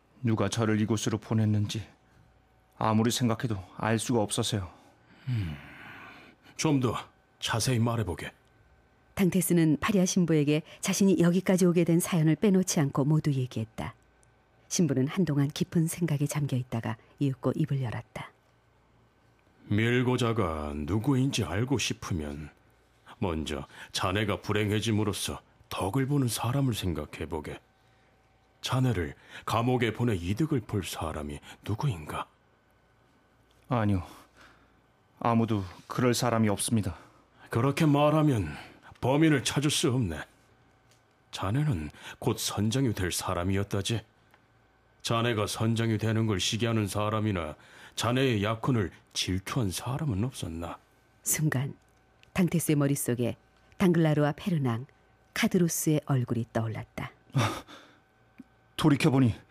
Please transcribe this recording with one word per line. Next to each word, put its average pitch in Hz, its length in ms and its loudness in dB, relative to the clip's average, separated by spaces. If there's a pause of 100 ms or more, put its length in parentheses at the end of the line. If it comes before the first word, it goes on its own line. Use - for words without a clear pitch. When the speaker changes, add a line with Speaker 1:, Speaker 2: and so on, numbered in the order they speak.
(220)
Speaker 1:
누가 110 280 2
저를 110 320 0
이곳으로 110 360 0
보냈는지 104 680 0 (1000)
아무리 110 280 2
생각해도 110 520 -2 (140)
알 110 220 0
수가 117 220 0
없어서요. 104 460 -2 (600)
Speaker 2:
음, 98 280 -4 (1040)
좀 147 220 2
더 113 180 0 (420)
자세히 120 400 0
말해보게. 113 520 -2 (840)
Speaker 3:
당테스는 170 680 4
파리아 190 260 2
신부에게 156 580 2 (160)
자신이 190 400 4
여기까지 180 460 4
오게 175 180 4
된 165 160 4
사연을 156 360 4
빼놓지 185 440 2
않고 139 260 2
모두 156 280 2
얘기했다. 127 600 -6 (720)
신부는 135 400 2
한동안 143 420 2
깊은 165 380 0
생각에 160 380 -2
잠겨 143 320 -2
있다가 113 400 -4 (220)
이윽고 131 360 0
입을 139 280 -2
열었다. - 480 -10 (1300)
Speaker 2:
밀고자가 113 1120 0
누구인지 113 680 0
알고 101 340 -2
싶으면 76 720 -6 (720)
먼저 76 480 -4 (240)
자네가 98 500 -2
불행해짐으로써 104 960 -2 (300)
덕을 127 380 -2
보는 139 200 0
사람을 123 460 -2
생각해보게. 76 840 -6 (1040)
자네를 117 520 0 (320)
감옥에 120 480 2
보내 120 220 0
이득을 107 460 0
볼 101 220 -4
사람이 76 560 -8 (240)
누구인가? 98 640 -4 (1400)
Speaker 1:
아니요, 104 340 2 (1160)
아무도 113 440 2 (240)
그럴 123 260 0
사람이 113 360 2
없습니다. 101 480 -2 (520)
Speaker 2:
그렇게 139 360 0
말하면 147 680 4 (460)
범인을 143 460 4
찾을 143 260 0
수 - 180 0
없네. 101 300 -2 (1120)
자네는 104 580 -2 (300)
곧 - 180 -2
선장이 110 560 -2
될 90 180 -4
사람이었다지. 98 880 -2 (1000)
자네가 117 460 0
선장이 113 500 0
되는 110 300 0
걸 98 120 0
시기하는 110 480 -2
사람이나 104 680 -2 (400)
자네의 120 480 0
약혼을 110 480 0 (220)
질투한 95 580 -2
사람은 123 520 -4
없었나? 87 540 -8 (460)
Speaker 3:
순간 139 500 -2 (600)
당테스의 165 420 2
머릿속에 123 600 0 (400)
당글라르와 156 560 4
페르낭, 135 520 -2 (480)
카드로스의 165 720 2
얼굴이 120 480 0
떠올랐다. 113 580 -6 (220)
Speaker 1:
아, 110 300 0 (1120)
돌이켜보니 135 580 4 (180)